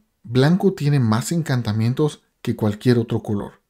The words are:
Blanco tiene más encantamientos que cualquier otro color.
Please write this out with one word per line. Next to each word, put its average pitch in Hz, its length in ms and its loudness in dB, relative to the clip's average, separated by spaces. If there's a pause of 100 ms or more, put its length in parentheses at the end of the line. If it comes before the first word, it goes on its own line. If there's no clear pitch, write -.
(220)
Blanco 151 520 2
tiene 147 260 0
más 113 320 0
encantamientos 127 880 -2 (220)
que 120 120 -2
cualquier 113 440 2
otro 113 240 -2
color. - 460 -8